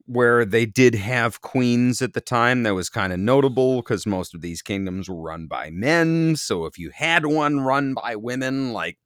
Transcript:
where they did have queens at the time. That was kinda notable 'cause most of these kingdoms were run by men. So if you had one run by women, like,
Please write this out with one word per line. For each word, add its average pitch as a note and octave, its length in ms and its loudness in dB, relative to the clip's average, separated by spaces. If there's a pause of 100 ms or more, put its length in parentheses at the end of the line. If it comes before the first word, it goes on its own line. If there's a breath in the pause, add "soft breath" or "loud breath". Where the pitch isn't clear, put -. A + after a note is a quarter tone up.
where A#2+ 380 4
they A2+ 220 2
did A#2+ 300 6
have A#2 460 -2
queens B2 600 2
at B2+ 100 -4
the - 80 -4
time. A#2+ 440 2
That G#2 120 2
was F2+ 140 -4
kinda F#2 260 -2
notable B2+ 680 2
'cause G#2+ 240 -4
most F#2 300 -4
of D#2+ 60 -12
these E2 200 -8
kingdoms F#2+ 480 -6
were F#2 120 -8
run D#2+ 260 -10
by C2+ 220 -8
men. D#3+ 680 2
So F2 300 -4
if D#2 120 -12
you E2 160 -12
had E3 320 0
one D3 360 0
run C3+ 320 0
by A#2+ 240 -6
women, C3 560 -4
like, F2 320 -6